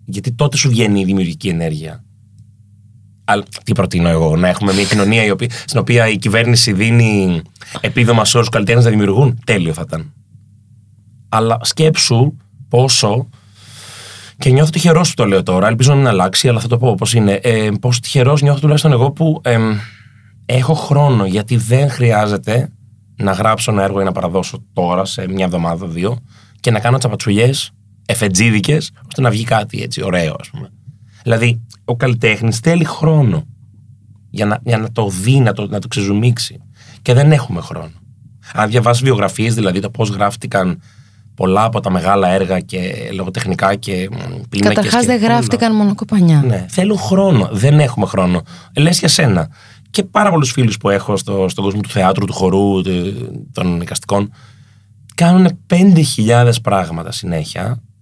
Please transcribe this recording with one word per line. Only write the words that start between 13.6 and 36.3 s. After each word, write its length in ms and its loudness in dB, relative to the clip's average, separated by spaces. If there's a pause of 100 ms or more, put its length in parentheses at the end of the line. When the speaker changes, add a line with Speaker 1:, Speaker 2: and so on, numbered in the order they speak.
Speaker 1:
και 120 0
νιώθω 220 4
τυχερός 380 2
που 60 -6
το 100 2
λέω 180 2
τώρα, 240 2
ελπίζω 240 2
να 60 4
μην 100 4
αλλάξει, 400 0
αλλά 120 2
θα 80 -6
το 100 0
πω 120 2
όπως 240 -2
είναι. 180 4 (120)
Ε, 260 0 (100)
πόσο 200 0
τυχερός 420 2
νιώθω 180 2
τουλάχιστον 320 2
εγώ 200 2
που, 320 -2
εμ, 340 0 (680)
έχω 280 0
χρόνο, 520 2
γιατί 320 -2
δεν 320 2
χρειάζεται 840 0 (440)
να 160 -2
γράψω 400 0
ένα 120 0
έργο 180 -2
ή 20 0
να 80 -2
παραδώσω 520 -4 (100)
τώρα, 320 -2
σε 220 -8
μια 180 -4
εβδομάδα, 420 -4
δύο, 300 -4 (420)
και 120 -2
να 80 0
κάνω 180 0
τσαπατσουλιές 720 -2 (340)
εφετζίδικες, 840 0 (160)
ώστε 140 -6
να 80 2
βγει 140 -2
κάτι 380 -2
έτσι 220 -8
ωραίο, 360 -2
ας 100 -18
πούμε. 200 -16 (540)
Δηλαδή, 380 0 (240)
ο 100 -4
καλλιτέχνης 640 0
θέλει 240 2
χρόνο 600 0 (840)
για 160 -4
να, 180 -2
για 140 0
να 140 -4
το 180 -2
δει, 300 2
να 140 2
το, 140 -6
να 120 -6
το 80 -10
ξεζουμίξει. 720 -2 (420)